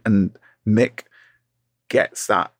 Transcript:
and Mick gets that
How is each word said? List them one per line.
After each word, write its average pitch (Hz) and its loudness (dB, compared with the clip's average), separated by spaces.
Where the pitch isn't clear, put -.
and 98 0
Mick 107 0
gets - -2
that 95 -2